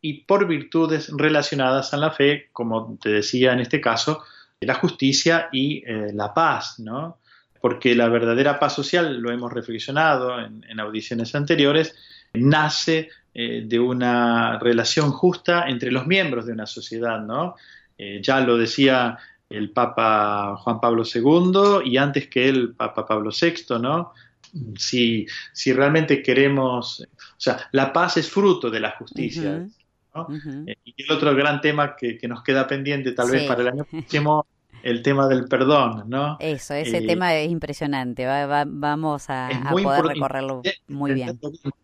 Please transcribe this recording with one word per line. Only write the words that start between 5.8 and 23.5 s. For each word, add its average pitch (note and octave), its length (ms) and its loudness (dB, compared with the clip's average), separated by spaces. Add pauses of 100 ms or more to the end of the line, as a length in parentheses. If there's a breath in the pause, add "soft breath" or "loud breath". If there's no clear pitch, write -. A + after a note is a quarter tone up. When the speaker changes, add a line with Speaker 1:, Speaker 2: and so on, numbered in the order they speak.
Speaker 1:
eh, G#2+ 280 -6
la G#2 200 -4
paz, D3 460 0
¿no? C3 400 -10 (420 soft breath)
Porque A#2+ 320 2
la A#2 160 4
verdadera A#2+ 500 2
paz C#3+ 140 2
social, D3+ 440 0
lo A#2+ 140 -4
hemos A#2+ 220 -8
reflexionado B2+ 880 -2
en, A2 280 -14
en A2 120 -10
audiciones A2 560 -6
anteriores, D3 600 2 (380 loud breath)
nace, D3+ 760 2 (240 loud breath)
eh, A#2 320 -6
de A#2 140 2
una A#2+ 800 2
relación A#2+ 520 2
justa F3 580 2
entre B2+ 200 -4
los B2+ 160 0
miembros D3+ 400 0
de A#2+ 60 -8
una A2 140 -8
sociedad, A2+ 560 -6
¿no? C3+ 340 -6 (420 loud breath)
Eh, G2+ 240 -12
ya C3+ 200 2
lo A#2+ 160 4
decía A#2+ 600 2 (320 loud breath)
el G#2+ 220 -6
Papa G#2 840 2
Juan A2+ 240 -4
Pablo A#2 240 2
segundo F#3 760 4
y C3 140 0
antes C#3+ 320 0
que B2+ 220 2
él, B2 260 0
Papa A2+ 320 -4
Pablo G#2+ 240 -2
sexto, E3 480 -2